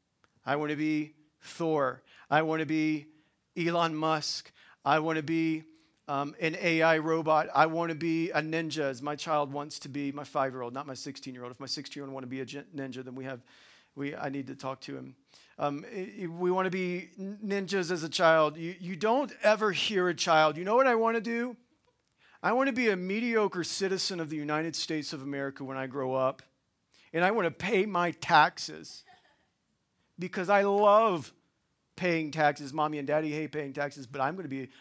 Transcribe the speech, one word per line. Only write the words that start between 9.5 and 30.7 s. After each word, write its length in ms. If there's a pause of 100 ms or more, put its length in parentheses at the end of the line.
wants 280
to 100
be, 220
my 120
five-year-old, 480
not 140
my 80
sixteen-year-old. 580
If 80
my 60
sixteen-year-old 480
wanna 140
be 140
a 40
gen-, 300
ninja, 280
then 120
we 80
have, 180 (540)
we, 200
I 140
need 180
to 80
talk 260
to 140
him. 200 (420)
Um, 340
i-, 200 (100)
i-, 60
we 240
wanna 180
be 400 (100)
n-, 240
ninjas 460
as 140
a 60
child. 460
You, 240
you 160
don't 460
ever 300
hear 380
a 40
child, 440
"You 60
know 120
what 100
I 80
wanna 280
do? 360 (840)
I 100
wanna 180
be 180
a 60
mediocre 680
citizen 560
of 100
the 60
United 400
States 360
of 120
America 400
when 140
I 100
grow 260
up, 300 (680)
and 120
I 60
wanna 180
pay 380
my 240
taxes 920 (1120)
because 300
I 120
love 720 (600)